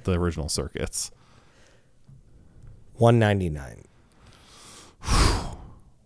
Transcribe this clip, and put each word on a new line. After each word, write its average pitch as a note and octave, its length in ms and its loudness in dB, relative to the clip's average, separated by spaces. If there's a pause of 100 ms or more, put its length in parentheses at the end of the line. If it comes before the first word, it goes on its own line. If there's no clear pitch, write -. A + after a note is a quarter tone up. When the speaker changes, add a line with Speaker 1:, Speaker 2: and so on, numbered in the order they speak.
Speaker 1:
the F#2+ 80 0
original E2+ 360 -2
circuits. - 640 -6 (1800)
Speaker 2:
One A#2 240 6
ninety-nine. D#2+ 680 -2 (1160)
Speaker 1:
<sighs> - 40 -12 (1000)